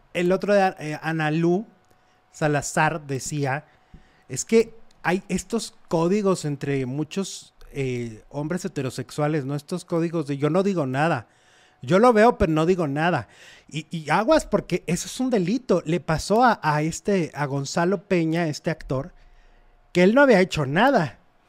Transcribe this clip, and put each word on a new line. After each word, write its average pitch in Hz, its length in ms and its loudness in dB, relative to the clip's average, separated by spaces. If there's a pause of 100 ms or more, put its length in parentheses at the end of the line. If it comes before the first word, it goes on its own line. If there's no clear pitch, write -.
(140)
el 175 200 0
otro 190 200 0
de, 190 260 4
eh, 151 220 -8
Analú 160 640 0 (640)
Salazar 151 760 -2
decía, 139 580 -4 (600)
es 127 160 -8
que 226 300 2 (300)
hay 180 260 0
estos - 440 -4 (140)
códigos 185 580 0
entre 139 400 -2
muchos 151 640 -8 (220)
eh, 120 560 -6
hombres 156 360 -6
heterosexuales, 147 800 -4
¿no? 139 100 -4
Estos 170 300 -8
códigos 165 420 -2
de 143 100 -4
"yo 143 120 0
no 180 140 2
digo 180 220 0
nada". 135 420 -2 (560)
Yo 143 140 2
lo 240 160 6
veo, 233 240 6
pero 185 140 2
no 156 160 2
digo 175 200 2
nada. 147 400 -2 (400)
Y, 156 220 -10
y 156 220 -8
aguas, 220 340 2
porque - 400 -2
eso - 220 -4
es - 120 -10
un 254 120 -2
delito. 202 540 0
Le 160 140 -2
pasó 180 440 0
a, 233 180 4
a 151 220 0
este, 165 500 -2
a 147 120 -6
Gonzalo 170 580 -2
Peña, 170 440 0
este 151 220 -6
actor, 151 440 -6 (800)
que 175 120 4
él 196 100 6
no 269 80 6
había 247 200 6
hecho 156 260 -2
nada, 185 500 2 (320)